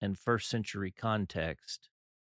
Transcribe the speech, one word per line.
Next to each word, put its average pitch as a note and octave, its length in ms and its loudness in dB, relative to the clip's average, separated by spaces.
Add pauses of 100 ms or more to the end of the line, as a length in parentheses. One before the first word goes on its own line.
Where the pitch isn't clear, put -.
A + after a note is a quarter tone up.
and G2 180 0
first A#2 300 2
century G2 420 -2
context, F#2+ 960 -2 (500)